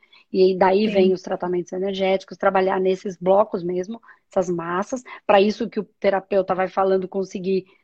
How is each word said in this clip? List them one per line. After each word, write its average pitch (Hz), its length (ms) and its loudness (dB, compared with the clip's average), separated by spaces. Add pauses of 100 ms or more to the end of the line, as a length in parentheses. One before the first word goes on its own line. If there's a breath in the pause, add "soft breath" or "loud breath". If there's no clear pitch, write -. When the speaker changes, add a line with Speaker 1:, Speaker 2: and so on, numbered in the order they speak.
(320 soft breath)
Speaker 1:
E 190 100 2
aí 185 160 4
daí 196 280 4
Speaker 2:
Sim. 220 60 -2
Speaker 1:
vem 190 200 4
os 175 100 -4
tratamentos 180 500 -6
energéticos, 190 640 -4
trabalhar 190 440 0
nesses 185 360 -2
blocos 196 460 0
mesmo, 180 380 -6 (300 soft breath)
essas 185 200 -2
massas, 175 520 -4 (240 loud breath)
pra 208 140 8
isso 208 280 0
que - 120 -8
o 180 40 -8 (160)
terapeuta 190 540 0
vai 185 140 0
falando, 190 400 0
conseguir 190 580 -6 (180 soft breath)